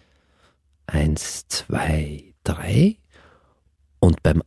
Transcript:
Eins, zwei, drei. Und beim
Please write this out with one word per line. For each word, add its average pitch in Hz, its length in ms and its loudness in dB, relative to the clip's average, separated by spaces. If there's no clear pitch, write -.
Eins, 76 600 -2
zwei, 76 760 -4
drei. 113 520 2
Und 85 240 2
beim 80 240 2